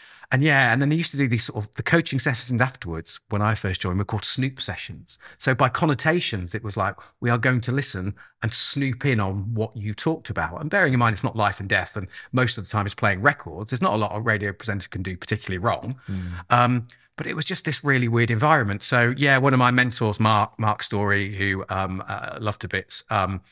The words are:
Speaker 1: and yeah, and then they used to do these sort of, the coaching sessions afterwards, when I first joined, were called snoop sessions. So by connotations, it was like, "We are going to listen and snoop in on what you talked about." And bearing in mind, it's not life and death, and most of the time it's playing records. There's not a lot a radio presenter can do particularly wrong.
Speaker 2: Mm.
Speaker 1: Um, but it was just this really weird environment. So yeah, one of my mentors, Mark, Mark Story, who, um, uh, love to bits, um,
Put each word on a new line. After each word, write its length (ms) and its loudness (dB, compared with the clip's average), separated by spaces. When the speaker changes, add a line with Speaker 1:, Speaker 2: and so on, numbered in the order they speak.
Speaker 1:
and 100 4
yeah, 300 4
and 80 4
then 100 2
they 60 2
used 140 -2
to 60 -8
do 100 2
these 180 0
sort 200 -6
of, 100 -14
the 80 -6
coaching 380 0
sessions 400 -2
afterwards, 580 -4
when 120 0
I 140 4
first 240 -4
joined, 180 -2
were 60 0
called 200 -4
snoop 360 -4
sessions. 580 -10
So 180 2
by 120 4
connotations, 880 0
it 80 -8
was 140 -8
like, 180 0
"We 100 0
are 80 2
going 240 2
to 100 -4
listen 420 -4
and 140 -2
snoop 500 -2
in 140 2
on 360 -2
what 220 -2
you 160 -6
talked 380 -4
about." 300 -4
And 100 -6
bearing 220 4
in 80 4
mind, 140 4
it's 100 -4
not 100 -2
life 240 0
and 100 -8
death, 280 0
and 100 -6
most 280 2
of 60 -10
the 60 -14
time 160 0
it's 80 -6
playing 280 2
records. 500 -2
There's 100 -2
not 120 2
a 20 2
lot 180 0
a 60 -4
radio 320 0
presenter 360 -6
can 140 -8
do 140 -6
particularly 420 -4
wrong. 380 -2
Speaker 2:
Mm. 220 -4
Speaker 1:
Um, 380 4
but 100 -8
it 80 -6
was 100 -4
just 200 -4
this 180 -4
really 240 2
weird 240 2
environment. 540 2
So 320 4
yeah, 220 4
one 140 4
of 60 6
my 140 6
mentors, 480 2
Mark, 400 4
Mark 240 0
Story, 500 0
who, 340 -2
um, 380 -4
uh, 340 -8
love 200 -2
to 80 -8
bits, 420 -6
um, 300 0